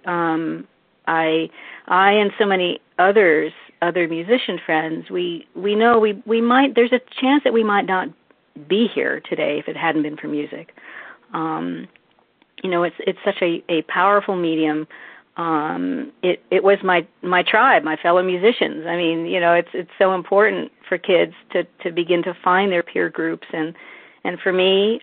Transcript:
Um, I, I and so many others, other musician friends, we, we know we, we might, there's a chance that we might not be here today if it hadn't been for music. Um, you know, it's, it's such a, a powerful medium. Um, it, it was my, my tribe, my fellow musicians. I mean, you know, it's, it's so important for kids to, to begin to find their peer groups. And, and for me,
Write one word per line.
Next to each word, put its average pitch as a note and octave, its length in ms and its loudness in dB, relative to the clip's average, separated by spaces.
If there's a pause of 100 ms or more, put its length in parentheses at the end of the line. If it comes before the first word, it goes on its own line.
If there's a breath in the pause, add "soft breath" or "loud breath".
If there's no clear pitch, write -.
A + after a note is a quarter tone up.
Um, E3 600 -4 (400)
I, D#3+ 420 0 (380 loud breath)
I F#3+ 260 4
and G#3 260 4
so A3 60 2
many F#3 360 0 (180)
others, F3 540 4 (280)
other E3+ 280 0
musician F3 580 -2
friends, D#3+ 420 -2
we, F3+ 460 -6
we G3+ 220 -2
know A#3 220 6
we, G#3+ 280 0
we A3+ 140 0
might, B3 340 2
there's A#3+ 180 2
a B3+ 80 2 (200)
chance C#4 240 2
that B3 80 2
we A3+ 120 2
might G3+ 220 0
not F#3 220 -2 (600)
be G#3 240 2
here - 280 -4 (100)
today D3+ 280 -4
if D3+ 100 -10
it D#3+ 80 -10
hadn't D#3+ 260 -2
been D3+ 140 -6
for D#3+ 120 -14
music. D3 460 -8 (580 loud breath)
Um, D#3+ 540 -6 (800)
you F#3 60 -4
know, F3 120 0
it's, E3+ 140 -4 (100)
it's F3+ 180 -4
such G3 160 -2
a, E3+ 280 -2
a D#3+ 140 0
powerful G3+ 540 0
medium. D#3 500 -2 (500 loud breath)
Um, E3 760 -4 (120)
it, F3+ 260 0
it F#3 140 4
was G3 180 6
my, F3+ 240 0 (160)
my F3+ 220 0
tribe, A3 400 4
my D#3 120 -4
fellow F3+ 260 2
musicians. F3 640 0
I E3+ 100 -4
mean, E3 300 -2
you F3+ 120 -2
know, E3+ 160 4
it's, F3 180 0
it's F3+ 240 -10
so F#3+ 180 4
important F#3+ 580 0 (160)
for F3+ 100 -4
kids E3+ 340 2 (200)
to, F3 100 -2 (220)
to E3+ 80 -4
begin F3 320 0
to F3+ 180 -6
find F#3 300 2
their E3+ 100 0
peer E3+ 260 -4
groups. E3 440 -6
And, D#3+ 200 -6 (520 loud breath)
and F3+ 160 -8
for F#3+ 120 -2
me, F#3+ 500 2